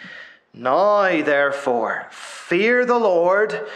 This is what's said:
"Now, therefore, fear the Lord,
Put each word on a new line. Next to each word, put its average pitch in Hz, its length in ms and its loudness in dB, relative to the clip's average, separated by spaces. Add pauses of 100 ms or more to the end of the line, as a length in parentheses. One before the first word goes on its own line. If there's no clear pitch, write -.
(560)
"Now, 175 680 2
therefore, 139 880 -2
fear 226 760 0
the 240 140 2
Lord, 208 640 2 (100)